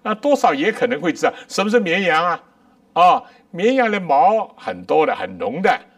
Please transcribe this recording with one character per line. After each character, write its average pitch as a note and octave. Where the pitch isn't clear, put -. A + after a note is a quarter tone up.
那 A3
多 C#4+
少 -
也 D#3+
可 -
能 A#3
会 E3
知 -
道 D3+
什 -
么 G#3
是 A#3+
绵 F#3+
羊 D#3+
啊。 F3
啊， F3+
绵 G3+
羊 B3
的 G#3
毛 F#3
很 F#2
多 D3+
的， B3+
很 -
浓 E3+
的， F#3+